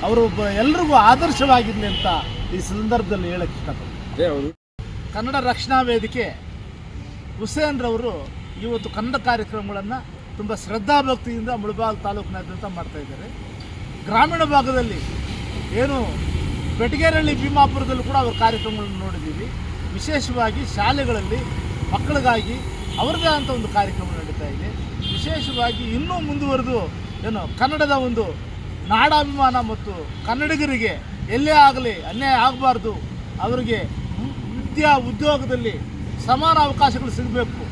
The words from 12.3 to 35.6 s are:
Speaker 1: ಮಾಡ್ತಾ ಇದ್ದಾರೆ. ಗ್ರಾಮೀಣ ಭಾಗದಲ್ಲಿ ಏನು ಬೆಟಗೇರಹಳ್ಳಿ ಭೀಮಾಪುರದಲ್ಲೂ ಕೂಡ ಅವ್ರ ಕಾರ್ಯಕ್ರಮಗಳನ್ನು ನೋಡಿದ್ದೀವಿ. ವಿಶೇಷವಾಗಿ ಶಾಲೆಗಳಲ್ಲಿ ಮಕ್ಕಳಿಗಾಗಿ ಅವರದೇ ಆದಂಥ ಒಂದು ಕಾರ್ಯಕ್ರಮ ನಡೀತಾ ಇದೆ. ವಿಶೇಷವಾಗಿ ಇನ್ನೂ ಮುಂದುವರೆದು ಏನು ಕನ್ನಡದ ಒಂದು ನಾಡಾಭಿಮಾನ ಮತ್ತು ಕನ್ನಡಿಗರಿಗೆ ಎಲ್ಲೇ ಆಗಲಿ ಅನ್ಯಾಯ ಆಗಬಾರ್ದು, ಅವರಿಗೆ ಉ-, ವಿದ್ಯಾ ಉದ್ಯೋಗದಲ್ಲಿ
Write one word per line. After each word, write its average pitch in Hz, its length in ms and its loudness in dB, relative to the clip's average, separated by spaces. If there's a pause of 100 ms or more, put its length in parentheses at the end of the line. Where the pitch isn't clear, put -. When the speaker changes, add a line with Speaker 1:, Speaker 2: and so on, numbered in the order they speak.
Speaker 1:
ಮಾಡ್ತಾ 165 260 -10
ಇದ್ದಾರೆ. 135 240 -12 (800)
ಗ್ರಾಮೀಣ 311 360 6 (120)
ಭಾಗದಲ್ಲಿ 254 440 4 (840)
ಏನು 277 160 2 (840)
ಬೆಟಗೇರಹಳ್ಳಿ 302 600 2
ಭೀಮಾಪುರದಲ್ಲೂ 277 680 2
ಕೂಡ 269 140 2
ಅವ್ರ 233 100 0 (100)
ಕಾರ್ಯಕ್ರಮಗಳನ್ನು 214 640 0
ನೋಡಿದ್ದೀವಿ. 160 420 -6 (480)
ವಿಶೇಷವಾಗಿ 240 680 0 (140)
ಶಾಲೆಗಳಲ್ಲಿ 220 640 0 (540)
ಮಕ್ಕಳಿಗಾಗಿ 247 640 2 (460)
ಅವರದೇ 330 300 0
ಆದಂಥ 285 260 0
ಒಂದು 220 200 -4
ಕಾರ್ಯಕ್ರಮ 190 320 0 (100)
ನಡೀತಾ - 360 -6
ಇದೆ. - 140 -4 (440)
ವಿಶೇಷವಾಗಿ 247 680 -2 (140)
ಇನ್ನೂ 349 180 -2 (120)
ಮುಂದುವರೆದು 269 520 0 (480)
ಏನು 220 140 -2 (200)
ಕನ್ನಡದ 285 340 4 (120)
ಒಂದು 226 180 0 (680)
ನಾಡಾಭಿಮಾನ 277 640 4 (160)
ಮತ್ತು 208 220 -8 (340)
ಕನ್ನಡಿಗರಿಗೆ 269 680 0 (420)
ಎಲ್ಲೇ 294 200 4 (120)
ಆಗಲಿ 247 260 2 (180)
ಅನ್ಯಾಯ 262 240 2 (120)
ಆಗಬಾರ್ದು, 247 440 2 (540)
ಅವರಿಗೆ 233 340 0 (420)
ಉ-, 269 140 -6 (200)
ವಿದ್ಯಾ - 360 2 (180)
ಉದ್ಯೋಗದಲ್ಲಿ 247 640 0 (540)